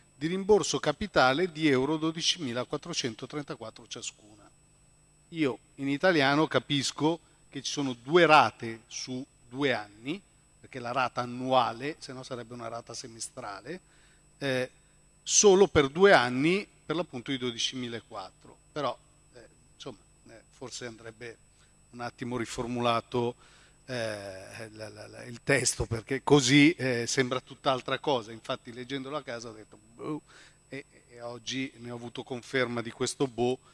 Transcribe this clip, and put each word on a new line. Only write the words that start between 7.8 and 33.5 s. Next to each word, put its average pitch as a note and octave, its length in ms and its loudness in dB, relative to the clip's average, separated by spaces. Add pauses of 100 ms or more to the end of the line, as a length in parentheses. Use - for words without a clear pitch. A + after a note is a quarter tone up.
due C#3+ 340 4
rate A#2 580 4
su C3 400 -10 (240)
due C3 240 -2
anni, A2 480 -10 (380)
perché B2 200 -16
la A#2+ 120 -6
rata B2 300 -2
annuale, B2 760 -2
se - 160 -16
no B2+ 80 -14
sarebbe A#2+ 320 -12
una A#2+ 140 -12
rata A#2 260 -12
semestrale, A2+ 840 -14 (580)
eh, C3 320 -2 (540)
solo G3 440 8
per C#3 220 4
due F#3 240 8
anni, C#3+ 540 4 (180)
per D#3 100 -4
l'appunto C#3+ 360 -6
i C3 80 -4
dodicimilaquattro. A#2 1160 -8 (140)
Però, C#3 240 -4 (380)
eh, A#2 140 -20 (260)
insomma, - 240 -14 (320)
eh, A2+ 200 -20
forse - 360 -14
andrebbe A2+ 520 -16 (560)
un A#2+ 80 -14
attimo A#2+ 360 -8
riformulato, A#2+ 1000 -2 (500)
eh, G#2+ 880 -10
la, G#2+ 160 -14
la, G#2+ 180 -18
la, A2+ 160 -18
il A#2+ 200 -14
testo, B2+ 420 0
perché A#2 380 -6
così, C#3+ 500 6
eh, A#2+ 340 -4
sembra B2+ 320 0
tutt'altra C3 580 -4
cosa. A#2 340 -2
Infatti A#2 400 -10
leggendolo C3 460 -8
a C#3 60 -10
casa A#2 260 -10
ho A2 40 -16
detto, G#2+ 260 -20 (160)
"Boh", D3 260 -8 (480)
e, C3+ 160 -12 (240)
e A#2+ 120 -20
oggi A#2+ 560 -8
ne A#2+ 120 -16
ho A#2+ 60 -10
avuto A#2+ 280 -12
conferma A#2+ 580 -2
di A2+ 100 -8
questo - 360 -2
"boh", A#2+ 300 0 (160)